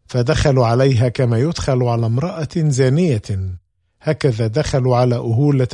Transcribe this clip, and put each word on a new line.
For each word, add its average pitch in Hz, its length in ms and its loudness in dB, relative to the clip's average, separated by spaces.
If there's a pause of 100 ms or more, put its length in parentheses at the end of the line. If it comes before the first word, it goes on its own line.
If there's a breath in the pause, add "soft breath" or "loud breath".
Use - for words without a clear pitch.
فدخلوا 131 580 2
عليها 127 440 2
كما 117 300 0
يدخل 135 440 0
على 117 220 0
امرأة 123 520 -4
زانية، 139 640 0 (800)
هكذا 123 460 -2
دخلوا 127 500 0
على 123 180 2
أهولة 127 580 0